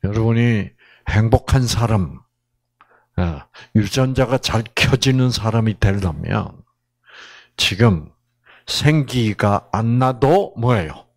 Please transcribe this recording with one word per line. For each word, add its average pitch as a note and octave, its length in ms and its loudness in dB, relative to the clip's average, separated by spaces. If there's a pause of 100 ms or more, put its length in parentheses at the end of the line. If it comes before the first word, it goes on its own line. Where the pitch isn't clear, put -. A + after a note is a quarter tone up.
여러분이 A2+ 640 0 (400)
행복한 A#2 560 2
사람, A2 540 -2 (960)
어, E2 240 -4 (340)
유전자가 B2+ 640 0
잘 A2+ 260 -2 (120)
켜지는 C3 560 2
사람이 A2 480 -2
되려면 F#2+ 720 -2 (1040)
지금 F#2 540 2 (560)
생기가 A#2 1040 0
안 A2+ 260 0
나도 C3 600 0
뭐예요? A2 600 -2